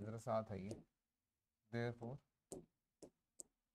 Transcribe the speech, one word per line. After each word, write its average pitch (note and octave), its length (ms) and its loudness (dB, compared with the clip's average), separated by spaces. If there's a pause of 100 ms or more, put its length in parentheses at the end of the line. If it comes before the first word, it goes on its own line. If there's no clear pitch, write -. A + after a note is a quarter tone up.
ज़रा G#2+ 180 -2
साथ A2+ 340 4
आइए। G2 300 -2 (880)
Therefore, A#2 440 0 (1600)